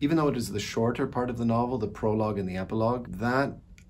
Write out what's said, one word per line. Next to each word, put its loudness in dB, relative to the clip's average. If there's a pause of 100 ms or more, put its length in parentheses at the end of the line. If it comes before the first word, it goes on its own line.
even 4
though 4
it 2
is -4
the -4
shorter 0
part -2
of -4
the 0
novel, 2
the -2
prologue 0
and -2
the -4
epilogue, 0 (100)
that, 0 (320)